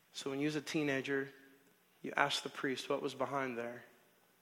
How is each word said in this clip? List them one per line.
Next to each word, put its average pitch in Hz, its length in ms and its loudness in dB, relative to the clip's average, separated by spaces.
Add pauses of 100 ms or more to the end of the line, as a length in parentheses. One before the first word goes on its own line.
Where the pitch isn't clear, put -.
(140)
So - 160 -4
when 135 100 0
you 151 80 4
as 151 80 0
a 139 60 0
teenager, 139 640 2 (760)
you 135 140 -6
ask 143 260 4
the 131 80 -6
priest - 400 -2
what 139 120 2
was 135 120 -2
behind 131 420 -2
there. 120 260 -6 (600)